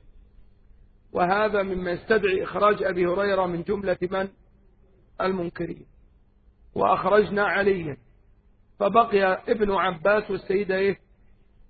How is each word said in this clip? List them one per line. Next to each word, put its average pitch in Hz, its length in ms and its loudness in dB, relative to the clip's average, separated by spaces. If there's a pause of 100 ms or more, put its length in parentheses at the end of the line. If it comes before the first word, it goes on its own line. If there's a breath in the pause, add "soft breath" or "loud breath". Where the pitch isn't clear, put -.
(1120)
وهذا 202 500 0
مما 185 280 -4
يستدعي 190 520 0
إخراج 196 400 0
أبي 180 220 0
هريرة 190 400 0
من 175 180 -4
جملة 196 380 -4
من؟ 190 260 -4 (920)
المنكرين. 175 640 -4 (920)
وأخرجنا 196 680 2
عليا، 185 540 -2 (840)
فبقي 202 720 2
ابن 208 200 0
عباس 190 600 0
والسيدة 190 440 -2
إيه؟ 196 280 -2 (640)